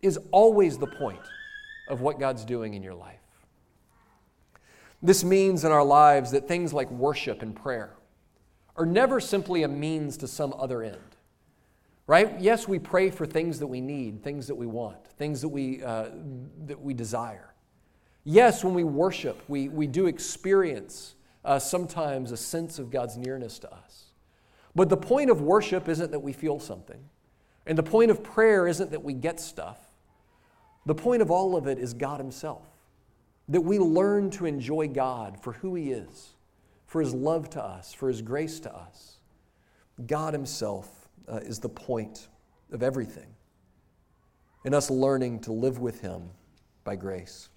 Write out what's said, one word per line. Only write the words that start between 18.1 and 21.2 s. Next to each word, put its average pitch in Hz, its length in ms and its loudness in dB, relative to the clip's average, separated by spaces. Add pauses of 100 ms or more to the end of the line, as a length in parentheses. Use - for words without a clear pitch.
Yes, 214 400 6
when 185 120 0
we 175 100 2
worship, 151 640 -2
we, 139 220 -4
we 151 160 -2
do 151 180 0
experience, 175 1120 0 (280)